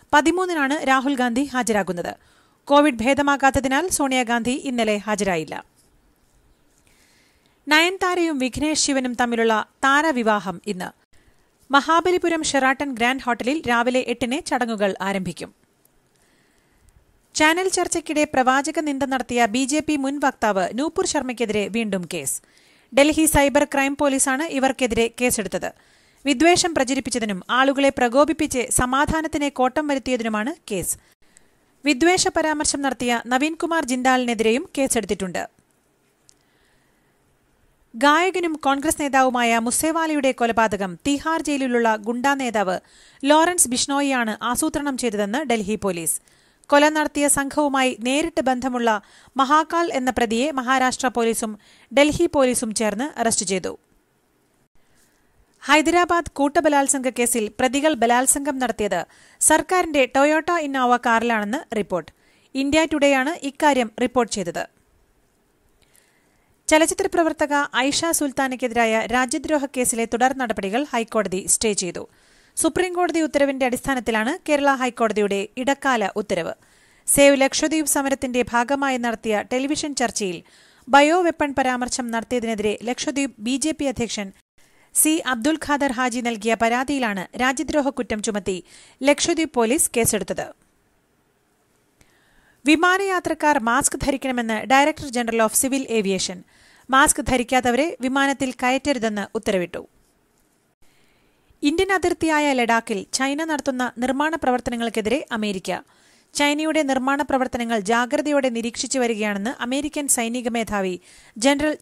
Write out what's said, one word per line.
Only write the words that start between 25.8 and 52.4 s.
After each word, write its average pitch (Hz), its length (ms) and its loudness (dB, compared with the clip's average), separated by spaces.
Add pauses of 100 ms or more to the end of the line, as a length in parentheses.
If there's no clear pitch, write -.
വിദ്വേഷം 330 480 4
പ്രചരിപ്പിച്ചതിനും 240 760 -2
ആളുകളെ 269 380 4
പ്രകോപിപ്പിച്ച് 269 840 0
സമാധാനത്തിന് 294 800 0
കോട്ടം 262 360 0
വരുത്തിയതിനുമാണ് 247 680 -2 (160)
കേസ്. - 280 -4 (840)
വിദ്വേഷ 330 440 2
പരാമർശം 302 540 -2
നടത്തിയ 240 440 -2
നവീൻകുമാർ 311 580 0
ജിന്ദാലിനെതിരെയും 247 840 0 (100)
കേസെടുത്തിട്ടുണ്ട്. 196 720 -2 (2500)
ഗായകനും 330 560 2
കോൺഗ്രസ് 285 480 -2
നേതാവുമായ 247 580 2
മുസേവാലയുടെ 294 760 0
കൊലപാതകം 208 720 0
തിഹാർ 311 360 -2
ജയിലിലുള്ള 247 540 0
ഗുണ്ടാ 240 380 -2
നേതാവ് 214 460 -2 (440)
ലോറൻസ് 320 440 4
ബിഷ്ണോയിയാണ് 254 720 -2
ആസൂത്രണം 285 540 -2
ചെയ്തതെന്ന് 214 480 -2
ഡൽഹി 214 320 -2
പോലീസ്. 170 440 -4 (460)
കൊല 294 220 6
നടത്തിയ 294 400 0
സംഘവുമായി 277 720 0
നേരിട്ട് 294 400 0
ബന്ധമുള്ള 247 600 0 (360)
മഹാകാൽ 311 560 2
എന്ന 254 180 -2
പ്രതിയെ 233 400 0
മഹാരാഷ്ട്ര 254 580 0
പോലീസും 226 500 -2 (400)
ഡൽഹി 302 360 4
പോലീസും 254 400 2